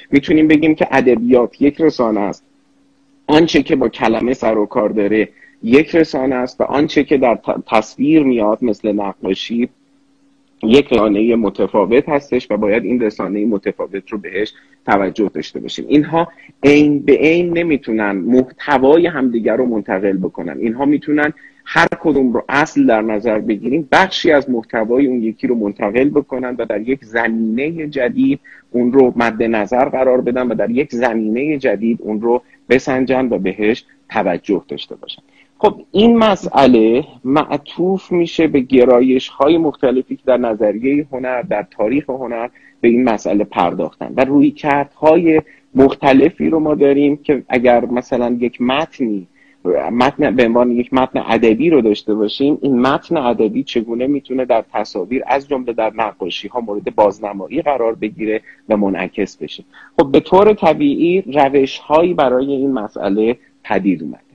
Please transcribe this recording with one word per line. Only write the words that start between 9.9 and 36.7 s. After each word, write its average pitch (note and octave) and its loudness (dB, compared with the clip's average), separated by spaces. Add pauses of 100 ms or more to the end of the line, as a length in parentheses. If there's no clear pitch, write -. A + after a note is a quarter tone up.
یک C3 4
رسانهٔ A2 2
متفاوت G#2+ 0
هستش C#3 -2
و G#2 -2
باید G#2+ 0
این A#2+ -2
رسانهٔ G#2 -4
متفاوت G2 -6
رو A2 -8
بهش G2 -8 (320)
توجه G2 0
داشته - -10
باشیم. - -12
اینها D3+ 0 (360)
عین D3 4
به C#3+ 4
عین E3+ 0
نمی‌تونن A#2+ -2
محتوای B2+ 2
همدیگر A#2+ -2
رو B2 0
منتقل G2+ -2
بکنن. E2+ -8
اینها A#2 -4
می‌تونن D3+ 0 (320)
هر E3+ 0 (120)
کدوم C3+ 0
رو A2+ -2
اصل C#3+ 0
در A2+ 4
نظر A2 -2
بگیریم، A#2 -4
بخشی E3+ 0
از C#3 2
محتوای A#2+ -2
اون B2+ -2
یکی A2+ -4
رو B2 0
منتقل A2 -2
بکنن B2+ -4
و A2+ -6
در G#2+ -4
یک B2+ -4
زمینهٔ A#2 -4
جدید C3 -2 (320)
اون A#2+ 0
رو B2+ 4
مد A#2 0
نظر A2+ 0
قرار B2+ 2
بدن B2 -2
و A2 -2
در G#2 -2
یک C3 -2
زمینهٔ A#2+ -2
جدید A2+ -2
اون G#2+ -6
رو A#2+ 0 (280)
بسنجن C3 0
و G#2 0
بهش G#2+ -2 (240)
توجه F#2 -2
داشته - -14
باشن. - -20 (360)
خب، G3+ -2 (100)
این A3+ 4
مسئله C3+ 4 (200)